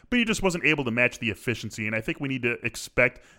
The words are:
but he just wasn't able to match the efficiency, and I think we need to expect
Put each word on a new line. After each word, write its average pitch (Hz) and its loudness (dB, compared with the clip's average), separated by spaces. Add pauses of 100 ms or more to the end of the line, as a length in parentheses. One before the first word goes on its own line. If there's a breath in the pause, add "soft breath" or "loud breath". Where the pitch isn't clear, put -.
but 247 2
he 233 2
just 220 0
wasn't 175 2
able 147 4
to 120 -2
match 123 2
the 117 -2
efficiency, 110 -4
and 110 -2
I 110 -2
think 160 -6
we 127 -4
need 131 -4
to 120 -2
expect - 0 (180 soft breath)